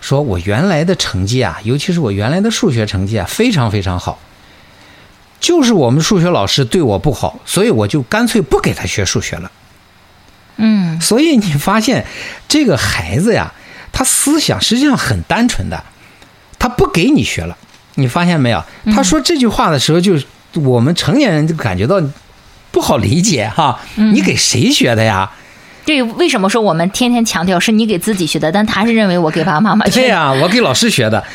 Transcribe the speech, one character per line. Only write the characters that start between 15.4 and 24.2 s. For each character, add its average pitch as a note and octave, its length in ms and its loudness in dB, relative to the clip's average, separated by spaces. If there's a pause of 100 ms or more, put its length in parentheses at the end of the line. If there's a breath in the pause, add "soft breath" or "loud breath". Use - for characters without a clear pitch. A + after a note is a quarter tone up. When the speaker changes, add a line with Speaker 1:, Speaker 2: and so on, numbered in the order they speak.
Speaker 1:
纯 F#2 220 -4
的， E2 140 -10 (760 loud breath)
他 A#3+ 100 0
不 F#4+ 200 0
给 F#3 200 2
你 C4+ 140 4
学 F#2 200 -4
了， E2+ 140 -8 (380)
你 C3 140 0
发 F3 180 0
现 F3 140 2
没 B2 100 2
有？ F2 120 0 (200 loud breath)
Speaker 2:
嗯。 G#3+ 100 0
Speaker 1:
他 G#3+ 80 2
说 C#4+ 200 2
这 E4+ 180 0
句 B3 80 2
话 G#3+ 240 0
的 D3 80 2
时 - 140 0
候， E3+ 80 4
就 F3+ 180 2 (360)
我 C3 260 2
们 C3+ 160 2
成 E3+ 200 0
年 C4+ 160 2
人 D3+ 140 0
就 E3 80 -2
感 F#2+ 240 -4
觉 G2 80 0
到 F#3 160 2 (680)
不 F4+ 80 0
好 A#3 160 0
理 A2 260 2
解 C3+ 260 0
哈， C3+ 300 0 (160)
Speaker 2:
嗯。 G#3+ 180 2
Speaker 1:
你 G#3 80 4